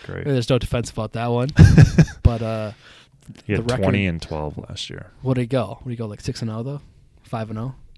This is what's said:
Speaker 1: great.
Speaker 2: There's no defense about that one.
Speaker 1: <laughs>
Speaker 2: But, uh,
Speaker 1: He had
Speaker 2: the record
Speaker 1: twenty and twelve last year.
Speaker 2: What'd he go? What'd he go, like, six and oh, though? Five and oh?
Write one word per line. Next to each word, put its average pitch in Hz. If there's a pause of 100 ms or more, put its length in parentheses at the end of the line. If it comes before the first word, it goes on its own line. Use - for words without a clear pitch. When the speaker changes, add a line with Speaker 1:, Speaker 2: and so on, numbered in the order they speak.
Speaker 1:
great. 90
Speaker 2:
There's 131
no 127
defense 117
about 110
that 113
one. 120 (380)
Speaker 1:
<laughs> -
Speaker 2:
But, 117
uh, 110 (720)
Speaker 1:
He 107
had 104
Speaker 2:
the 120
record 117
Speaker 1:
twenty 98
and 82
twelve 76
last -
year. - (120)
Speaker 2:
What'd 127
he 123
go? 113
What'd 127
he 117
go, 113
like, 104
six -
and 113
oh, 110
though? 139 (440)
Five 110
and 110
oh? 127 (240)